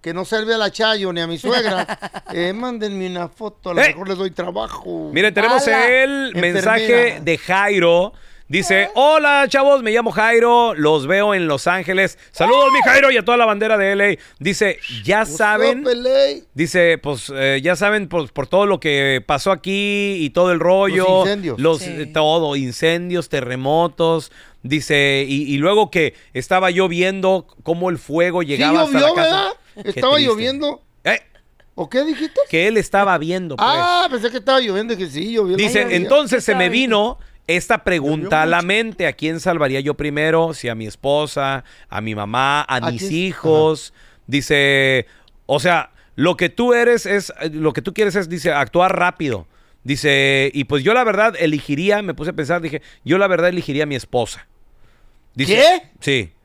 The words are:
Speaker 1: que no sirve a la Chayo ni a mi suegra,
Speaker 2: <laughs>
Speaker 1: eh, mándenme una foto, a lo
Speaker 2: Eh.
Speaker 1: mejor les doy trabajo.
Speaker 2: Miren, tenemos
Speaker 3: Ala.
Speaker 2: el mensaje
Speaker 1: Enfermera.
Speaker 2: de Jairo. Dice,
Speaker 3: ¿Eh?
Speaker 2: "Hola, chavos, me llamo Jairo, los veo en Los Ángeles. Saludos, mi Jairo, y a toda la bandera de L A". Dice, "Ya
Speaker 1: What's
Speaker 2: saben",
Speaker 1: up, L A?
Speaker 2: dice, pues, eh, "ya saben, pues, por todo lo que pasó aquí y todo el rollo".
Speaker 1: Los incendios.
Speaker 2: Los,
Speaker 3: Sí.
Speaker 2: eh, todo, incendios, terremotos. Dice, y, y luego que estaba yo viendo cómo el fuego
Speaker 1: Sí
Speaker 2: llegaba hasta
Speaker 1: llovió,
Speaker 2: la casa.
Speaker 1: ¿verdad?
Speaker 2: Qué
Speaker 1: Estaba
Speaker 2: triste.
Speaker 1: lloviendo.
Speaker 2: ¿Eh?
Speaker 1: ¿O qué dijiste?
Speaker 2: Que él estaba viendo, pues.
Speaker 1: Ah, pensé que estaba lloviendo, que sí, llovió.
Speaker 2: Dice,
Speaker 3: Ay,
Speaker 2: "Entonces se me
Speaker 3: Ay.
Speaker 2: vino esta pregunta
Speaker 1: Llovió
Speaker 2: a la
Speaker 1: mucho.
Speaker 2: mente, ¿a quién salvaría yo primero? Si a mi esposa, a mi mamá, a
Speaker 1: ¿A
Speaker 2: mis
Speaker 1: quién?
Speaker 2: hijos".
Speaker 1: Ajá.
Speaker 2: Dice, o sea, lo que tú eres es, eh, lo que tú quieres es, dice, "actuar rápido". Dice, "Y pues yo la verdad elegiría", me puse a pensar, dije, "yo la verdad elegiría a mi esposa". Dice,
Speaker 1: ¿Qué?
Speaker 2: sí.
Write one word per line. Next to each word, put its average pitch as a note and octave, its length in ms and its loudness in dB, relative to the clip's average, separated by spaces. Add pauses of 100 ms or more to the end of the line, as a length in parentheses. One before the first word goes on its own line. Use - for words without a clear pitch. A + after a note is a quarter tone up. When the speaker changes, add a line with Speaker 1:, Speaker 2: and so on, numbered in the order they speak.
Speaker 1:
que E3 120 -10
no F3+ 120 -6
sirve A3 300 -2
a - 20 -4
la G#3 120 0
Chayo G#3+ 440 -2
ni E3+ 80 -4
a E3 60 -4
mi E3+ 100 -6
suegra, G#3 500 -2 (400)
Speaker 2:
<laughs> - 60 -14
Speaker 1:
eh, F3 180 -2
mándenme G#3+ 560 -6
una F3 220 -8
foto, G#3 400 -12
a F3 60 -6
lo A#3 60 2
Speaker 2:
Eh. D4 80 4
Speaker 1:
mejor F#3+ 200 -6
les F#3+ 80 -2
doy F#3+ 140 -4
trabajo. F3 840 -8
Speaker 2:
Miren, F#3 200 2
tenemos A#3+ 340 2
Speaker 3:
Ala. A#3+ 200 2
Speaker 2:
el C4 480 2
mensaje F#3+ 480 2 (100)
Speaker 1:
Enfermera. A#3+ 280 2
Speaker 2:
de D#3 160 -2
Jairo. F#3 760 2 (360)
Dice, F#3+ 340 2
Speaker 3:
¿Eh? G3 120 -2
Speaker 2:
"Hola, C#4+ 520 4
chavos, C#4 340 4
me A3 100 -2
llamo A3+ 200 0
Jairo, A#3 640 4
los D3+ 320 2
veo G3+ 260 2
en F3+ 140 -2
Los C#3+ 180 -2
Ángeles. F#3 540 -2 (120)
Saludos, C5+ 420 4
mi - 80 2
Jairo, C4+ 280 4
y B3+ 80 2
a G#3 80 0
toda A#3+ 120 2
la A#3 80 4
bandera G#3+ 320 2
de G3 160 2
L G3+ 200 2
A". - 40 -4 (200)
Dice, F#3+ 400 0 (280)
"Ya G3 140 2
Speaker 1:
What's D#3+ 180 -4
Speaker 2:
saben", G#3+ 460 2
Speaker 1:
up, C4+ 60 0
L B3 200 -2
A? C#4 440 2
Speaker 2:
dice, E3 480 2
pues, C#3+ 320 -8
eh, C3+ 300 0
"ya E3+ 140 2
saben, G3+ 320 0
pues, D#3+ 220 -4
por C3+ 140 -6
todo G3 220 2
lo F#3 140 0
que C#3 440 0
pasó D#3 260 -2
aquí G3+ 680 -2
y D3+ 120 -2
todo F3+ 200 2
el E3+ 80 0
rollo". F#3 480 2
Speaker 1:
Los F#3 180 4
incendios. F#3+ 340 -4
Speaker 2:
Los, D#3 200 2
Speaker 3:
Sí. F3+ 180 -10
Speaker 2:
eh, D3+ 160 -8
todo, D#3 440 0
incendios, E3 720 -4
terremotos. D3+ 1000 -2 (300)
Dice, C#3 680 0
y, C#3 260 -2
y C#3 40 0
luego G3 320 2
que D#3 240 -2 (200)
estaba F#3 360 0
yo F#3 180 0
viendo F#3 600 0 (160)
cómo E3+ 260 -2
el E3 80 -4
fuego E3+ 440 -2
Speaker 1:
Sí D#3+ 60 -4
Speaker 2:
llegaba D4 360 2
hasta C#4 160 0
Speaker 1:
llovió, C#4+ 80 4
Speaker 2:
la E4 80 2
casa. E4+ 220 2
Speaker 1:
¿verdad? G4 140 -4 (320)
Speaker 2:
Qué G#3 60 -6
Speaker 1:
Estaba B3+ 260 2
Speaker 2:
triste. C#4 160 2
Speaker 1:
lloviendo. C4+ 500 -4 (240)
Speaker 2:
¿Eh? - 140 0 (560)
Speaker 1:
¿O E3 140 -8
qué C4 160 0
dijiste? D#4 340 -4 (100)
Speaker 2:
Que E3+ 180 2
él A3+ 100 0
estaba G3 400 0
viendo, E3 380 -6
pues. G#3+ 160 0
Speaker 1:
Ah, F4 400 0
pensé A#3 180 -4
que B3 80 -8
estaba C4 220 2
lloviendo, A3 360 -2
que F3+ 120 -6
sí, E3 260 -8
llovió. F#3+ 240 0
Speaker 2:
Dice, G#3 280 2
Speaker 3:
Ay, A#3 100 -2
Speaker 2:
"Entonces A#3 480 0
se G#3+ 120 0
me F3+ 100 0
Speaker 3:
Ay. F3+ 40 0
Speaker 2:
vino A#3 480 0 (280)
esta E3+ 380 0
pregunta D#3 540 0
Speaker 1:
Llovió D#3 60 4
Speaker 2:
a - 20 2
la E3+ 120 2
Speaker 1:
mucho. F3 100 -2
Speaker 2:
mente, G#3 400 -2
¿a C#3 40 0
quién D#3+ 300 -6
salvaría D3 400 0
yo C#3+ 140 -4
primero? D#3 580 0
Si B2 160 -8
a A2+ 60 -6
mi A2 120 -10
esposa, C#3 800 -4 (240)
a G#2 100 -8
mi A2 160 -6
mamá, B2+ 460 -2
a C3+ 160 -4
Speaker 1:
¿A B2 140 -4
Speaker 2:
mis A#2 100 -8
Speaker 1:
quién? G3 140 -6
Speaker 2:
hijos". D#3 760 0
Speaker 1:
Ajá. - 340 -20
Speaker 2:
Dice, C3+ 800 2 (380)
o C#3 140 0
sea, E3 320 0 (240)
lo D#3 220 2
que E3+ 100 0
tú A#3+ 260 0
eres A#3+ 320 2
es, G3+ 360 -4
eh, D#3+ 100 -6
lo D#3 220 0
que D3+ 80 -4
tú F#3+ 120 -8
quieres G3+ 220 0
es, F3+ 140 -2
dice, E3 240 -2
"actuar F3 440 0
rápido". D3+ 480 -2 (380)
Dice, C#3 680 2
"Y C#3+ 120 -4
pues C#3+ 200 -2
yo G#3 80 2
la B3 100 2
verdad G#3+ 340 2
elegiría", D#3 640 -2
me F3+ 120 -8
puse D3+ 160 -8
a F3+ 40 -10
pensar, D#3+ 280 -4
dije, D#3 200 -10 (220)
"yo D3+ 140 0
la G3 100 2
verdad F3 220 2
elegiría D3+ 340 -4
a D3+ 40 -2
mi C#3+ 80 -6
esposa". - 520 -6 (880)
Dice, D#3 200 0
Speaker 1:
¿Qué? E4 260 4 (180)
Speaker 2:
sí. B2 320 -2 (140)